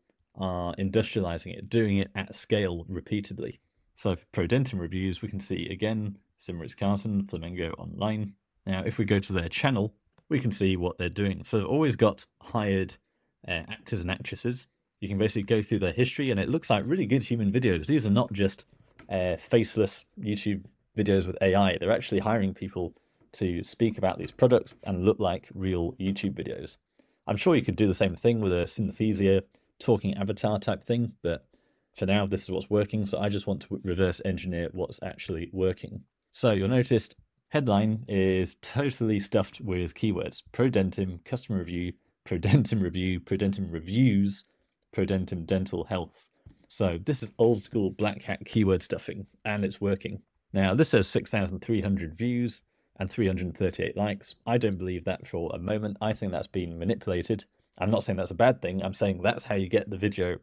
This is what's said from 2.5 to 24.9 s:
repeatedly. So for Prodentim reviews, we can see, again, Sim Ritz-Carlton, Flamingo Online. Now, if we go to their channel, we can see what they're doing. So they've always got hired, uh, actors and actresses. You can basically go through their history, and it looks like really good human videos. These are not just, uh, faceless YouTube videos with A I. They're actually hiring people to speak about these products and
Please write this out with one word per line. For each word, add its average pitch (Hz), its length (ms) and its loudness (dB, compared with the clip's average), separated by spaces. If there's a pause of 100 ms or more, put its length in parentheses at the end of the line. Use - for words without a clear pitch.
repeatedly. - 680 -6 (360)
So 98 200 0
for - 180 -14
Prodentim 107 460 0
reviews, 90 420 -4
we 104 80 -8
can 98 100 -8
see, 87 300 -6
again, 107 480 -2 (200)
Sim 87 220 -10
Ritz-Carlton, 101 680 -2
Flamingo 85 520 -6
Online. 101 540 -4 (340)
Now, 95 180 -2
if - 140 -4
we 110 60 2
go 101 120 4
to 98 160 -2
their 85 160 -2
channel, 110 460 0 (340)
we 147 100 2
can 123 120 0
see 95 260 2
what 87 220 -4
they're 90 100 0
doing. 95 340 -2
So - 140 0
they've 98 80 0
always 147 300 2
got - 320 2 (140)
hired, 98 540 0 (520)
uh, 85 200 -4
actors 107 340 -8
and 87 100 -2
actresses. - 560 -4 (320)
You 104 80 -8
can 98 100 -2
basically 104 260 2
go 107 200 2
through 107 160 0
their 90 140 0
history, 127 360 0
and 104 100 2
it - 100 0
looks 147 200 -2
like 101 160 4
really 147 220 0
good 127 160 2
human 110 280 0
videos. 98 360 2
These 139 180 2
are 104 60 4
not 104 200 4
just, 98 360 0 (420)
uh, 90 280 0
faceless - 680 2 (140)
YouTube 104 460 -4 (300)
videos 98 300 4
with 90 160 -6
A 95 140 6
I. 95 240 4
They're 90 120 0
actually 113 280 0
hiring 98 340 0
people 90 400 -8 (400)
to 87 300 -2
speak - 340 0
about 92 220 0
these 87 120 -8
products - 520 4
and 92 220 -2